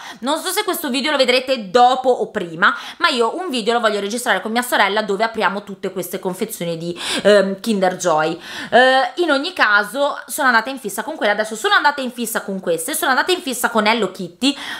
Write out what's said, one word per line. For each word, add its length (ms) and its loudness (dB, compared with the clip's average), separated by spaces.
non 200 -2
so 100 -6
se 140 -2
questo 260 -4
video 220 0
lo 40 2
vedrete 540 2
dopo 380 4
o 220 0
prima, 460 0
ma 100 2
io 320 0
un 80 -6
video 260 0
lo 60 2
voglio 200 0
registrare 400 -2
con 100 -6
mia 120 0
sorella 400 2
dove 200 -2
apriamo 400 0
tutte 300 -8
queste 260 -6
confezioni 580 -6
di, 240 -6
ehm, 380 4
Kinder 340 2
Joy. 440 0
Eh, 420 6
in 80 2
ogni 220 0
caso 720 2
sono 220 -2
andata 220 2
in 100 -10
fissa 240 -6
con 100 -8
quella, 180 0
adesso 220 -2
sono 200 0
andata 260 2
in 100 -4
fissa 320 -6
con 160 -8
queste, 360 -2
sono 180 0
andata 180 0
in 100 0
fissa 300 -2
con 160 2
Hello 240 2
Kitty. 460 -2